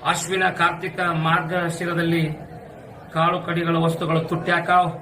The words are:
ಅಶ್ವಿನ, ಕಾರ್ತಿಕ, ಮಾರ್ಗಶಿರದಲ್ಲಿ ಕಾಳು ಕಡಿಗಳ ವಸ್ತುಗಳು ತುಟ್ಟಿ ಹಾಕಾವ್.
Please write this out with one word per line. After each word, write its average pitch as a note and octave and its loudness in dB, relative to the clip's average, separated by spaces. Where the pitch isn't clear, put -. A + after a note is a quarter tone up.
ಅಶ್ವಿನ, F3+ 0
ಕಾರ್ತಿಕ, F3 -2
ಮಾರ್ಗಶಿರದಲ್ಲಿ E3 0
ಕಾಳು E3+ 2
ಕಡಿಗಳ E3+ 0
ವಸ್ತುಗಳು E3 2
ತುಟ್ಟಿ E3+ -2
ಹಾಕಾವ್. E3+ 4